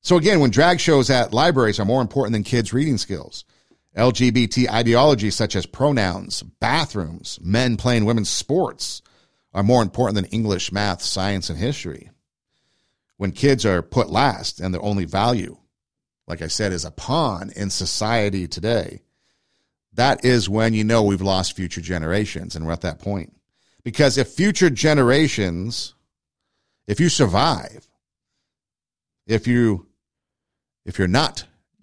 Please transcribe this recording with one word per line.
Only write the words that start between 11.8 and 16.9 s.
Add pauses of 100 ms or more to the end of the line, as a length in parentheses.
When
kids
are
put
last
and
their
only
value, (680)
like
I
said,
is
a